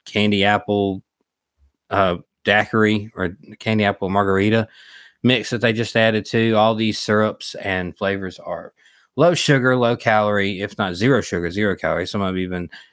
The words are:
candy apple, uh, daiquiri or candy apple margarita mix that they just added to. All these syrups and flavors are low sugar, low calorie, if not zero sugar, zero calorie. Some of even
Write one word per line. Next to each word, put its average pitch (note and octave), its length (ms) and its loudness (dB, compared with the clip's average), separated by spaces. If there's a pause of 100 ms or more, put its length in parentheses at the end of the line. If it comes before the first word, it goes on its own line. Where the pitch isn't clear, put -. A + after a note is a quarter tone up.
candy G#2 400 0
apple, G2+ 580 0 (880)
uh, G2 260 2 (280)
daiquiri G#2+ 680 2
or F2+ 220 -6 (240)
candy A2 240 0
apple G2 240 0
margarita G2+ 600 2 (540)
mix A#2+ 280 2
that A#2 100 -4
they A#2 120 2
just A2 240 -2
added A2 300 2
to. A2+ 260 0
All A2 220 4
these G#2+ 240 -2
syrups G#2+ 580 -2
and F#2 400 -6
flavors G2 440 -6
are F2 320 -10 (440)
low E3 180 4
sugar, C3 420 2
low A#2+ 200 2
calorie, G#2 640 0
if G2+ 180 -8
not F#2 160 -2
zero A2+ 260 2
sugar, F2 300 -4
zero G2 260 -2
calorie. E2 300 -2
Some G2+ 140 -6
of F#2+ 160 -4
even F2+ 320 -6 (240)